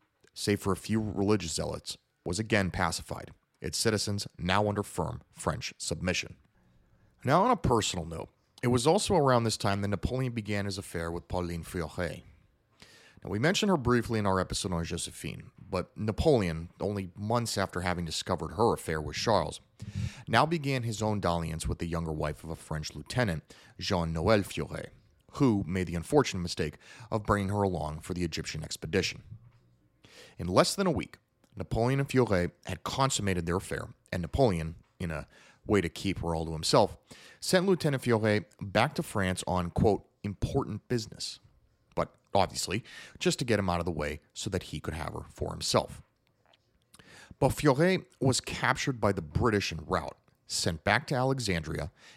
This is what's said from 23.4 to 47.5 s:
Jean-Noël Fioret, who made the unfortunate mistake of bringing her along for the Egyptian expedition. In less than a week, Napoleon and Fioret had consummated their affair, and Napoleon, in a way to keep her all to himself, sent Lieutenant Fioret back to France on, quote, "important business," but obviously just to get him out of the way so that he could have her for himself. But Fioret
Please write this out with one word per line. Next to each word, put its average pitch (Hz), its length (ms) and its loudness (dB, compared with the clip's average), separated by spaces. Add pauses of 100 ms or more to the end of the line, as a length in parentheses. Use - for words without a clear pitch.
Jean-Noël 87 640 2
Fioret, - 460 -8 (440)
who 110 340 4
made 92 200 -2
the 85 80 -4
unfortunate 98 460 2
mistake 82 360 -4 (340)
of 107 140 -2
bringing 101 240 2
her 101 140 0
along 78 360 -2
for - 140 -8
the 87 100 -2
Egyptian 78 400 -6
expedition. - 600 -2 (1120)
In 85 100 -6
less 117 280 4
than 196 120 0
a 175 40 2
week, - 260 -4 (380)
Napoleon 123 440 0
and 139 100 -2
Fioret 104 420 4 (140)
had - 180 -6
consummated 101 640 0
their 87 120 0
affair, 71 320 -6 (220)
and 87 100 -2
Napoleon, 85 540 2 (240)
in 85 120 -4
a 73 160 -6 (380)
way 104 160 4
to 85 80 -2
keep - 300 -4
her 85 160 -2
all 80 100 -2
to 80 80 -6
himself, 95 440 4 (420)
sent 185 260 2
Lieutenant 160 380 2
Fioret 107 420 4 (160)
back 107 340 2
to - 80 -2
France 92 440 0
on, 87 240 0
quote, - 360 2 (160)
"important 104 640 -4
business," - 520 -6 (540)
but - 220 -2 (180)
obviously 95 500 2 (360)
just 180 200 2
to 139 60 -2
get 110 140 2
him 98 100 0
out 87 100 2
of 85 60 -2
the 87 60 0
way 76 300 -4 (120)
so - 160 -8
that 92 140 -2
he - 160 -8
could 80 140 -6
have 78 200 -6
her 78 160 -10
for - 220 -6
himself. - 500 -2 (1400)
But 139 100 6
Fioret 151 560 4 (140)